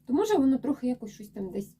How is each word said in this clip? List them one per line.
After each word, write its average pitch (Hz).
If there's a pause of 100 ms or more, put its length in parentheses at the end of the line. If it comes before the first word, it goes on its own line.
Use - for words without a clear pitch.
то, 247
може, 415
воно 269
трохи 254
якось 233
щось 208
там 196
десь 196 (100)